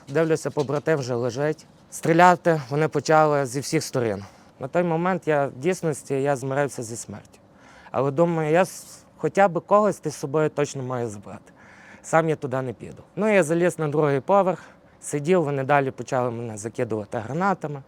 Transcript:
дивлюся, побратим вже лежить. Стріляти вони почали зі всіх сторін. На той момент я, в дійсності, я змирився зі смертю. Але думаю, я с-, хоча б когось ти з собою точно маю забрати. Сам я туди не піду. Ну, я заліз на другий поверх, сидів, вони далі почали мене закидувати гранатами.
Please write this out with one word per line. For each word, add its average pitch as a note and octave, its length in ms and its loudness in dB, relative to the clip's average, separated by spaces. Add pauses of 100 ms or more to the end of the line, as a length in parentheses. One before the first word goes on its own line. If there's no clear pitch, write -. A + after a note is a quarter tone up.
дивлюся, D#3 440 0
побратим D3 480 0
вже B2 160 -4
лежить. B2+ 500 -4 (260)
Стріляти E3+ 760 4
вони D3+ 180 0
почали D3+ 580 4
зі B2+ 140 -6
всіх D3 240 -2
сторін. A2 400 -4 (360)
На C3+ 80 -8
той F3 160 0
момент F3 440 -2
я, C#3+ 200 2
в B2 120 -10
дійсності, D#3+ 540 -4
я C#3 220 0
змирився C3+ 480 -4
зі A2+ 120 -10
смертю. - 440 -16 (520)
Але C3+ 200 0
думаю, D#3+ 400 2
я E3+ 100 4
с-, - 440 -6 (120)
хоча G3 300 2
б E3+ 140 -2
когось G#3 380 2
ти D#3 100 -6
з C3+ 60 -10
собою D#3 340 0
точно C#3 340 -4
маю B2 260 -4
забрати. G2+ 420 -16 (520)
Сам D#3+ 260 2
я D3+ 60 0
туди C3 260 -6
не B2 120 -6
піду. - 300 -16 (120)
Ну, G#3+ 180 0
я F#3+ 100 6
заліз E3+ 360 0
на D#3 80 -2
другий C#3+ 320 2
поверх, F#3 400 2 (420)
сидів, D#3 420 0
вони C#3 200 -2
далі C#3 280 2
почали B2 400 -2
мене A#2 260 -8
закидувати A2 600 -4
гранатами. D3 720 -4